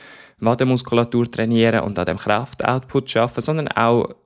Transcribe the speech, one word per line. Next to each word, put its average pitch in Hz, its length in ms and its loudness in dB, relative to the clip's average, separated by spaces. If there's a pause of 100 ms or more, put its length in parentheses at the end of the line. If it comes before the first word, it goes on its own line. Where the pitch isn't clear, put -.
(380)
Wadenmuskulatur 120 920 0
trainieren 113 500 2
und 101 180 -4
an 87 80 -2
dem 95 120 -2
Kraftoutput 127 880 -2
schaffen, 120 320 -2
sondern 156 280 -4
auch 117 580 0